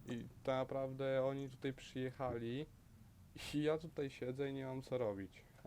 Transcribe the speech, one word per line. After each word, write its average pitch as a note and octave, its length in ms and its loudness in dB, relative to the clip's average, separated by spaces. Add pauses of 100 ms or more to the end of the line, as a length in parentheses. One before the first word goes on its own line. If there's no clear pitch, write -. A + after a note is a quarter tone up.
I A#2 180 -4 (180)
tak C3 140 4
naprawdę C3+ 680 2
oni C3+ 260 0
tutaj C3 220 -2
przyjechali B2+ 920 -2 (880)
i D3 80 4
ja D3+ 160 6
tutaj D#3 320 -4
siedzę C3 400 -2
i C3+ 40 -2
nie C3+ 120 -2
mam C3 160 -2
co B2+ 160 0
robić. G2+ 460 0 (220)